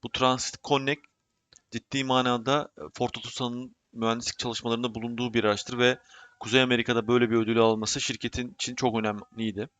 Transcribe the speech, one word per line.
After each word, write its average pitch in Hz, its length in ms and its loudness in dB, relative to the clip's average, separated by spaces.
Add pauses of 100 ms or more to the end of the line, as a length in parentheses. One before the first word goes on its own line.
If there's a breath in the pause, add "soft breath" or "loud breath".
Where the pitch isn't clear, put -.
Bu 117 80 -8
Transit - 520 0
Connect 139 380 0 (720)
ciddi 135 320 -4
manada, 127 720 2
e, - 40 -16 (120)
Ford - 240 -4
Otosan'ın 120 580 -6 (180)
mühendislik 113 460 -2
çalışmalarında 117 560 -4
bulunduğu 117 380 -4
bir 113 100 2
araçtır 104 340 0
ve 123 220 4 (400 loud breath)
Kuzey 120 220 2
Amerika'da 117 460 2
böyle 120 220 4
bir 113 60 2
ödülü 113 260 2
alması 110 400 2
şirketin 120 520 -6
için - 220 -8
çok 120 200 0
önemliydi. 107 760 -4 (100)